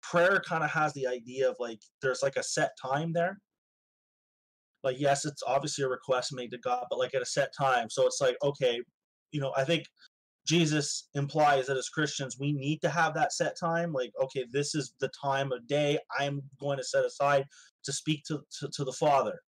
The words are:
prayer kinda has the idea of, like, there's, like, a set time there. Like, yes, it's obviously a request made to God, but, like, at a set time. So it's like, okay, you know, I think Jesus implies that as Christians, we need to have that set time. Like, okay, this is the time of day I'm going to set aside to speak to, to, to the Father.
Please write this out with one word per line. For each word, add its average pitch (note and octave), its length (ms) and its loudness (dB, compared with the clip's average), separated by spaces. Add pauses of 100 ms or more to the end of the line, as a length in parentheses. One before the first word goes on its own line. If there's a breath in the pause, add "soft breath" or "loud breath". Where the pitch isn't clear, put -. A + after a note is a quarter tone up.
prayer F3 380 4
kinda D#3+ 260 -2
has D3+ 280 2
the C3+ 120 -2
idea B2+ 440 0
of, - 80 -6
like, A2+ 220 -6 (220)
there's, C3 200 0
like, C#3 140 0
a A#2+ 60 0
set - 280 0 (100)
time D3 320 -2
there. F3 260 0 (1500)
Like, C3 160 0
yes, C#3 240 2
it's D3 200 -6
obviously C#3 380 0
a C3+ 60 0
request B2+ 440 -2
made B2 200 -10
to B2 60 -10
God, B2 300 -2
but, B2 120 -4
like, B2+ 120 -2
at C3 100 0
a A#2+ 40 -4
set - 320 -2
time. B2+ 320 2
So C3 160 4
it's B2 140 0
like, B2+ 240 4
okay, C3 360 2 (520)
you D3+ 80 -2
know, C3+ 160 -2
I C3+ 80 2
think D#3 220 0 (600 loud breath)
Jesus D#3 680 2
implies C#3+ 520 4
that C3+ 100 0
as B2 120 -4
Christians, C#3+ 500 -4
we C#3+ 140 0
need C#3+ 300 -2
to E3+ 60 2
have D#3+ 260 2
that D#3 180 0
set D3 260 -2
time. E3+ 340 0
Like, B2+ 200 -2 (100)
okay, C3 300 -2
this C#3+ 240 0
is C#3 240 -4
the B2+ 100 -2 (100)
time C#3 300 0
of A#2+ 160 -6
day D3 320 2 (180)
I'm C#3+ 260 -2 (180)
going C#3 180 -2
to B2+ 60 -6
set C3+ 200 2
aside C#3 400 2 (400 loud breath)
to D3 80 -6
speak D3+ 360 -4
to, D3+ 120 -4 (200)
to, C#3+ 80 -8
to D3 160 -6
the C3 80 -6
Father. C3+ 480 2 (100)